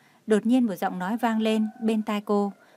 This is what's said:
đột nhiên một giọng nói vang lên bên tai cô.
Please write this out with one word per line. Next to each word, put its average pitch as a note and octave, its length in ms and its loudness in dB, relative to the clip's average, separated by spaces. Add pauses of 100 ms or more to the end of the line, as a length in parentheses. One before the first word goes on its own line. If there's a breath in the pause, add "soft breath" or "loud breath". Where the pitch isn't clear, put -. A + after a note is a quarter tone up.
(260 soft breath)
đột G#3+ 200 2
nhiên B3 200 4
một G3+ 80 -2
giọng F#3 240 -4
nói F#3 180 -4
vang A3+ 240 0
lên A3 280 2 (140)
bên A3 200 0
tai G#3 180 -4
cô. G3+ 320 0 (240 soft breath)